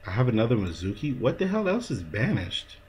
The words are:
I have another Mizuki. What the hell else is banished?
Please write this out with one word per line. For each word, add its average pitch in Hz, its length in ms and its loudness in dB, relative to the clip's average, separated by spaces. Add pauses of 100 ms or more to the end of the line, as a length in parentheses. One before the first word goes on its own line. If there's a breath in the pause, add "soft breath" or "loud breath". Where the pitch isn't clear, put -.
I 95 60 -8
have 120 160 2
another 117 280 4
Mizuki. 98 600 -2
What 117 220 0
the 196 80 2
hell 208 200 0
else 233 220 0
is 98 140 -4
banished? 101 720 -2 (120)